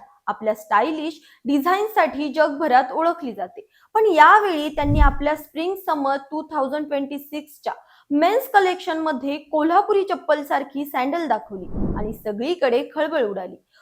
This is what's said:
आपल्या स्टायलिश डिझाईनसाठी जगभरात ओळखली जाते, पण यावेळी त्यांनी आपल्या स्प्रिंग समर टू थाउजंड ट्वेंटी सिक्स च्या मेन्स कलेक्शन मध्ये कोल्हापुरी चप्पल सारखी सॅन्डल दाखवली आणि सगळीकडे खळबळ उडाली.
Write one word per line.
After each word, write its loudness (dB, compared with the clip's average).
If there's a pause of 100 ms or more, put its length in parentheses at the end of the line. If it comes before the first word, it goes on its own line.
(260)
आपल्या -2
स्टायलिश 0 (240)
डिझाईनसाठी 0
जगभरात 2
ओळखली -2
जाते, -12 (260)
पण 4
यावेळी 6
त्यांनी 2
आपल्या 4
स्प्रिंग -6 (100)
समर 0
टू -8
थाउजंड -4
ट्वेंटी -6
सिक्स -14
च्या -4 (380)
मेन्स 2
कलेक्शन 2
मध्ये -4
कोल्हापुरी 0
चप्पल -2
सारखी -6
सॅन्डल -4
दाखवली -6 (320)
आणि -6
सगळीकडे -2
खळबळ -2
उडाली. -6 (260)